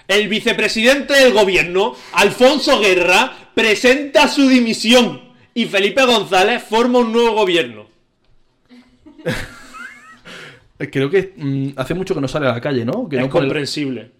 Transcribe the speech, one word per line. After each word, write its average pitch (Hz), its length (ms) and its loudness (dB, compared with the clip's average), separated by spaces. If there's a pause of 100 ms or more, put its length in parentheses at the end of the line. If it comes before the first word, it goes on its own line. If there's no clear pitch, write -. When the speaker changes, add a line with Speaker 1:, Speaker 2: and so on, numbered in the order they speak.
Speaker 1:
El 208 220 0
vicepresidente 220 840 0
del 262 200 6
gobierno, 190 600 0 (180)
Alfonso 247 640 2
Guerra, 185 520 2 (220)
presenta 262 760 2
su 277 200 2
dimisión 240 760 2 (320)
y 233 120 -2
Felipe 196 400 0
González 202 580 0
forma 247 360 2
un 226 120 0
nuevo 233 220 2
gobierno. 165 520 -2 (1400)
Speaker 2:
<laughs> - 260 -8 (1400)
Creo 139 180 -2
que, 190 260 -2
mm, 139 400 -6
hace 135 180 -6
mucho 180 220 -6
que 139 60 -4
no 135 60 -4
sale 143 200 -4
a 117 60 0
la 117 80 -8
calle, 127 240 -4
¿no? 196 240 -6
Que 143 80 -4
Speaker 1:
Es 123 40 -2
Speaker 2:
no 135 80 -4
pone 139 180 0
Speaker 1:
comprensible. 135 720 -6